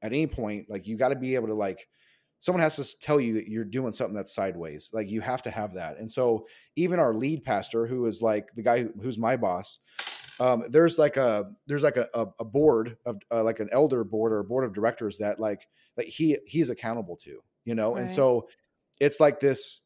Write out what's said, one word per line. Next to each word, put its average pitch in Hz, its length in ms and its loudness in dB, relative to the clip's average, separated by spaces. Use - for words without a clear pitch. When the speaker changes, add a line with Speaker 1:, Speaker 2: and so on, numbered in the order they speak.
Speaker 1:
at 110 120 -6
any 151 140 0
point, 107 420 -6
like, 98 180 -8
you 113 100 -6
gotta 131 180 2
be 127 200 -4
able 117 120 0
to, 107 80 -2
like, 98 320 -4
someone 180 200 2
has 156 160 2
to 143 60 -6
s-, - 100 -6
tell 147 260 2
you 117 140 0
that 104 160 -4
you're 110 160 -4
doing 117 260 -4
something 107 240 -4
that's 98 180 -6
sideways. 85 600 -6
Like, 107 160 -4
you 107 100 -4
have 123 220 -4
to 117 100 -8
have 104 220 -6
that. 82 240 -10
And 110 120 -12
so 117 360 0
even 175 220 0
our 127 140 4
lead 135 300 -2
pastor, 117 440 -2
who 127 180 -2
is, 107 160 -2
like, 107 340 0
the 117 60 -10
guy 120 220 4
who, 110 180 -6
who's 117 160 -6
my 113 180 2
boss, 95 440 -4
um, 123 300 4
there's, 160 280 6
like, 147 200 4
a, 110 340 2
there's, 143 160 0
like, 143 140 4
a, 117 160 2
a, 113 140 0
a 113 60 -6
board 117 500 4
of, 107 240 -6
uh, 113 140 2
like, 113 160 0
an 107 140 -4
elder 131 320 4
board 110 260 0
or 107 80 0
a 101 60 -2
board 123 180 -2
of 117 100 -2
directors 107 440 -2
that, 104 200 -2
like, 104 300 -4
that 120 100 -4
he, 156 380 0
he's 156 240 0
accountable 113 480 -6
to, - 240 -20
you 117 100 -4
know? 113 220 2
And 123 100 -4
Speaker 2:
Right. - 80 -6
Speaker 1:
so 127 320 4
it's 143 180 2
like 147 220 6
this, - 440 0